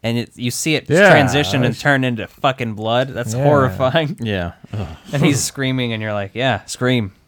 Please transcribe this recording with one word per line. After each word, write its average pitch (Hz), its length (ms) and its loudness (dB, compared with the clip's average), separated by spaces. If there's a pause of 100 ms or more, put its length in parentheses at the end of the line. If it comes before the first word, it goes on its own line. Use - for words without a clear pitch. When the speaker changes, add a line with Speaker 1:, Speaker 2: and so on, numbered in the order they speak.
Speaker 1:
And 117 160 -2
it, 120 200 -4
you 123 120 -4
see 156 260 -2
it - 140 -6
Speaker 2:
Yeah, 185 200 6
Speaker 1:
transition 139 460 4 (100)
and 120 80 0
Speaker 2:
that's - 80 -10
Speaker 1:
turn 139 240 2
into 117 200 -4
fucking 127 500 -4
blood. 117 340 0
That's 113 240 -6
Speaker 2:
Yeah. 127 100 -2
Speaker 1:
horrifying. 135 800 2
Speaker 3:
Yeah. 95 320 -4 (180)
Ugh. 104 160 -6 (240)
Speaker 1:
And 143 140 0
he's 139 180 2
screaming, 131 480 -4
and 110 100 -6
you're 110 120 -4
like, 101 200 -6
"Yeah, 117 340 -2
scream. 123 440 -2 (160)